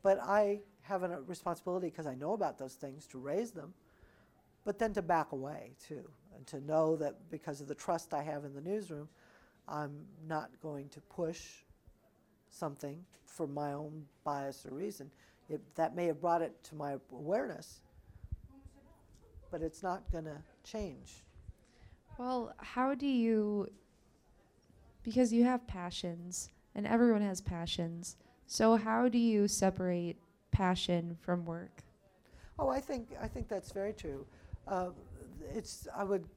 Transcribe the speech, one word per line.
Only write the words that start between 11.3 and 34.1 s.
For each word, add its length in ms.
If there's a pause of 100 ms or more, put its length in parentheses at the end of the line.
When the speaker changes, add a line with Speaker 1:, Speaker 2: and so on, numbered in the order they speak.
Speaker 1:
something 540 (220)
for 220
my 260
own 320 (180)
bias 440
or 80
reason. 340 (400)
It, 100 (140)
that 220
may 100
have 160
brought 220
it 220
to 100
my 240 (120)
awareness, 680 (1700)
but 140
it's 180
not 300
gonna 320 (200)
change. 600 (960)
Speaker 2:
Well, 380
how 360
do 140
you, 640 (1300)
because 320
you 120
have 200
passions, 880 (240)
and 100
everyone 380
has 180
passions, 760 (280)
so 300
how 320
do 100
you 300
separate 720 (340)
passion 680
from 240
work? 360 (800)
Speaker 1:
Oh, 100
I 100
think, 400
I 80
think 200
that's 240
very 220
true. 340 (400)